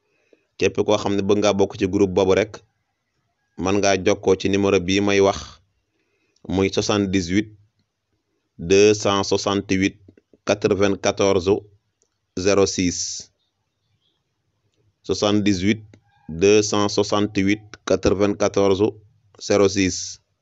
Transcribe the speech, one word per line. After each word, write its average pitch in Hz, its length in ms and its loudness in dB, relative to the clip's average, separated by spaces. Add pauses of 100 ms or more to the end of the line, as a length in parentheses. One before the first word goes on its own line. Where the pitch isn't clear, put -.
(580)
Képp 95 280 -2
koo 110 120 2
xam 101 180 -4
ne 101 60 0
bëgg 101 180 0
ngaa 101 140 2
bokk 98 260 -2
ci 101 80 0
groupe 95 260 0
boobu 95 220 2
rek, 104 260 -2 (960)
mën 92 220 -2
ngaa 98 260 2
jokkoo 101 300 2
ci 95 140 -4
numéro 98 300 2
bii 95 220 0
may 101 180 2
wax, 98 200 2 (1080)
muy 95 220 0
soixante-dix-huit 101 800 -2 (1080)
deux 98 340 4
cent 101 300 0
soixante-huit 98 720 -2 (500)
quatre-vingt-quatorze 98 1040 0 (840)
zéro 98 280 2 (4000)
six. 95 520 -4 (220)